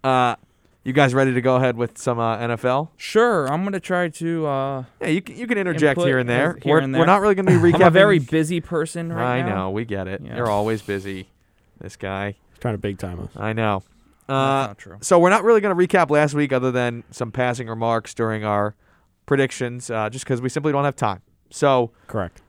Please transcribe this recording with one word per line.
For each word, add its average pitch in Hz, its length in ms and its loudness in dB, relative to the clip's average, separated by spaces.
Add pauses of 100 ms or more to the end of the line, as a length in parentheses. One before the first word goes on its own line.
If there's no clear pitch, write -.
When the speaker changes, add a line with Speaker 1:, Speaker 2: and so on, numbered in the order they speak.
Speaker 1:
Uh, 127 320 2 (480)
you 127 100 -6
guys 135 200 4
ready 135 200 2
to 123 80 0
go 127 160 2
ahead 127 200 0
with 120 200 -4
some, 120 220 -4
uh, 113 180 -2
N 117 140 -4
F 113 140 -6
L? 139 320 -2
Speaker 2:
Sure, 214 540 0
I'm 170 120 -2
gonna 196 160 -6
try 180 300 -2
to, 165 380 -6
uh, 135 360 -4 (180)
Speaker 1:
Yeah, - 60 -6
you 165 140 0
can, - 160 -18
you 240 100 -8
can 226 100 -2
interject 151 400 0
Speaker 2:
input - 100 0
Speaker 1:
here 131 120 2
and 120 100 -2
there. 127 340 0
Speaker 2:
here 151 120 4
Speaker 1:
We're, 160 40 6
Speaker 2:
and 135 140 -2
Speaker 1:
we're 151 60 0
Speaker 2:
there. 165 80 6
Speaker 1:
not 190 140 4
really 208 140 2
gonna 185 160 2
be 180 60 8
Speaker 2:
<laughs> - 0 -
I'm 165 60 4
a 170 140 6
Speaker 1:
recapping. 175 140 8
Speaker 2:
very 190 280 6
busy 160 420 0
person 165 500 -6
right 123 280 -2
Speaker 1:
I - 20 -2
Speaker 2:
now. 104 140 -2
Speaker 1:
know, 95 160 -4
we 110 140 -4
get 98 220 -6
it. 95 160 -8
Speaker 2:
Yeah. 120 140 -10
Speaker 1:
You're 120 120 -2
always 104 320 -2
busy, 98 480 -8 (500)
this - 160 -16
guy. 98 400 -8 (160)
Speaker 3:
He's - 80 -20
trying 113 160 -2
to 98 40 -8
big 101 180 -6
time 90 220 -10
us. - 160 -12
Speaker 1:
I 107 180 -6
know. 107 300 -2 (440)
Speaker 2:
That's 135 80 -4
Speaker 1:
Uh, 135 320 0
Speaker 2:
not 101 100 -14
true. 92 240 -20
Speaker 1:
so 175 180 4
we're 175 120 6
not 202 120 2
really 226 180 6
gonna 196 140 0
recap 175 340 2
last 147 240 2
week 143 200 0
other 127 180 0
than 120 400 -2
some 117 200 -8
passing 123 360 -2
remarks 113 460 -2
during 110 320 -2
our 104 300 0 (500)
predictions, 123 680 -2
uh, 107 180 -2
just 127 160 -12
'cause 123 160 -2
we 127 80 -2
simply 151 220 -2
don't 139 140 0
have 139 100 -2
time. 101 260 -2 (300)
So, 131 400 2 (160)
Speaker 3:
Correct. 95 420 -8